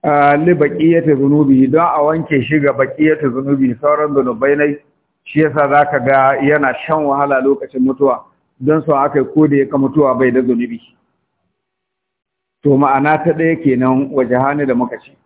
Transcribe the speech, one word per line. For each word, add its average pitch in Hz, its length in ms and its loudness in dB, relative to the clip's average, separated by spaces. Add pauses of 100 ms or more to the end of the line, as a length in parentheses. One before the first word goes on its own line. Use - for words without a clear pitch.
A, 147 340 2
li 170 180 2
baqiyati 156 600 2
zunubi, 139 540 2
don 156 100 2
a 151 220 0
wanke 147 420 -2
shi 151 160 -2
ga 139 120 0
baqiyati 151 540 -2
zunubi, 135 540 -2
sauran 147 340 -2
zunubai 131 420 0
nai, 147 220 -2 (460)
shi - 160 -2
yasa 151 280 0
zaka 143 320 2
ga 135 420 2
yana 143 320 0 (120)
shan 156 180 -2
wahala 139 360 -2
lokacin 135 420 -2
mutuwa, 131 420 -2 (360)
don 151 240 0
so 156 100 0
aka 143 260 0
yi 127 40 0 (100)
ko 156 140 4
da 143 80 2
ya 139 100 0
ka 143 120 -4
mutuwa 135 360 0
bai 127 160 0
da 127 120 0
zunubi. 117 380 -4 (1800)
To 143 160 2
ma'ana 143 460 2
ta 165 80 0
ɗaya 165 300 0
kenan 131 500 0
wajahani 135 540 -2
da 127 80 -2
muka 120 260 -4
ce. - 120 -20 (140)